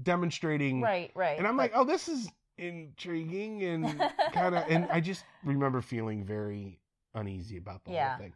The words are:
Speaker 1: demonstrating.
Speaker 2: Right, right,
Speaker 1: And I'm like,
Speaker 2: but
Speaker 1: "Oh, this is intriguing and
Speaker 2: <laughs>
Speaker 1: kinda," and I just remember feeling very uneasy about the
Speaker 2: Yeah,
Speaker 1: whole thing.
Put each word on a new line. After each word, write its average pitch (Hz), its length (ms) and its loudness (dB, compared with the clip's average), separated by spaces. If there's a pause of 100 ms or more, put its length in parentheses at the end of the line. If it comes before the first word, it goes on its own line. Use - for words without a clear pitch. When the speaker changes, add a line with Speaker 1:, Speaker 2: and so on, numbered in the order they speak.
Speaker 1:
demonstrating. 151 800 2
Speaker 2:
Right, 180 340 2
right, 170 220 2
Speaker 1:
And 185 100 2
I'm 233 80 2
like, 254 160 4
Speaker 2:
but 226 80 4
Speaker 1:
"Oh, 269 60 8
this 339 240 0
is 247 200 -4 (280)
intriguing 175 1080 -6
and 165 220 0
Speaker 2:
<laughs> 302 480 2
Speaker 1:
kinda," 175 360 2
and 165 220 4
I 180 80 2
just 180 240 -2 (220)
remember 139 360 2
feeling 110 440 -4
very 104 540 -6 (340)
uneasy 98 440 -6
about 95 280 -12
the 180 80 -10
Speaker 2:
Yeah, 147 160 2
Speaker 1:
whole 127 100 -4
thing. 131 160 -14